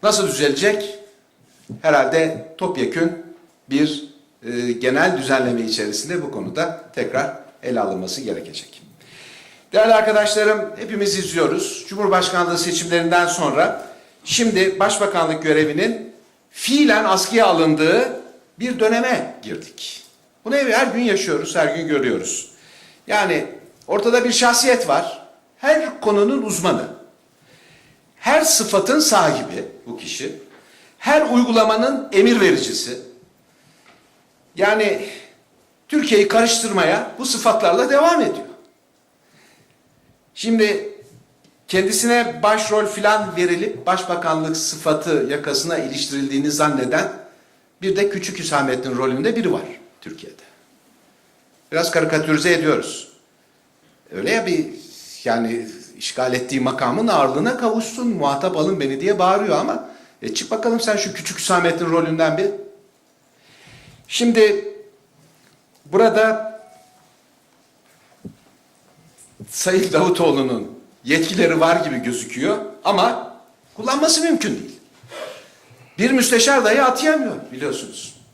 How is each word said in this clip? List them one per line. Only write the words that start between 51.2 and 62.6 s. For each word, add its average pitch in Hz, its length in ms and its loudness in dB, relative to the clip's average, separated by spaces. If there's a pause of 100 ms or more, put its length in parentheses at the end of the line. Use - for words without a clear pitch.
Biraz 160 180 0
karikatürize 156 640 0
ediyoruz. 156 600 -2 (1000)
Öyle 104 180 -4
ya 220 160 0
bir, 170 200 -2 (580)
yani 117 420 -2 (320)
işgal 127 360 -4
ettiği 127 260 -4
makamın 139 460 -2
ağırlığına 170 500 0
kavuşsun, 233 520 -4
muhatap 165 480 -2
alın 165 240 -2
beni 135 200 -4
diye 190 180 0
bağırıyor 185 400 2
ama, - 320 -4 (320)
e, - 120 -6
çık - 160 -6
bakalım 226 300 0
sen 214 160 0
şu 202 180 -4
Küçük - 240 -10
Hüsamettin 170 520 0
rolünden 160 480 2
bir. 202 120 0 (1600)